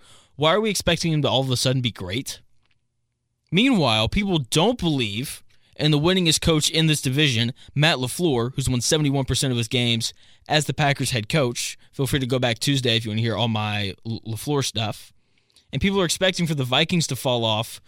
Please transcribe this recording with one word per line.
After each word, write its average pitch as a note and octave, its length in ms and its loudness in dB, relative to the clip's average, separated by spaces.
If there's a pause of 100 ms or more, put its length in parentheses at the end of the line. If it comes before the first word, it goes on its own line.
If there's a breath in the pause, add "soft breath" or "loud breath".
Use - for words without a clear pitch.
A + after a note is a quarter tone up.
(360 soft breath)
why D#3 180 2
are G3 60 2
we A3 100 0
expecting E3+ 440 0
him D3+ 80 2
to B2+ 80 2
all A#2+ 100 2
of C3+ 100 -2
a B2 60 0
sudden C3 260 0
be A#2+ 100 -2
great? G#2 500 -8 (1080)
Meanwhile, D3+ 600 2
people G3 300 0
don't F3+ 380 0
believe B2+ 640 -4 (360 soft breath)
in D3+ 140 2
the D3 80 4
winningest F3 420 2
coach D#3+ 280 2
in D#3+ 180 2
this D3+ 140 2
division, B2+ 520 0 (200 loud breath)
Matt D3+ 240 2
LaFleur, B2+ 580 0
who's C3 140 -4
won B2 120 0
seventy-one C#3+ 420 2
percent C3 280 -2
of A#2+ 60 0
his A#2 120 -2
games A#2 440 0 (360 soft breath)
as D3+ 160 2
the C#3+ 80 -2
Packers C#3 380 0
head G#2+ 180 -4
coach. B2+ 480 -2 (160 soft breath)
Feel C3+ 140 -2
free D3 120 0
to C3 80 -2
go B2+ 120 0
back A#2+ 200 0
Tuesday B2+ 380 0
if A2+ 80 -4
you G#2+ 60 -6
wanna A2 100 -2
hear A2+ 160 -2
all A#2 100 2
my G#2+ 480 -2 (100)
L-, A2+ 220 -8
LaFleur C3 380 -2
stuff. - 480 -6 (580 soft breath)
And - 100 -6
people G3 180 2
are F3+ 60 2
expecting F3+ 420 0
for D#3+ 80 -2
the C#3 80 0
Vikings D3+ 440 0
to C3 80 -6
fall B2 280 -2
off, A2 440 -2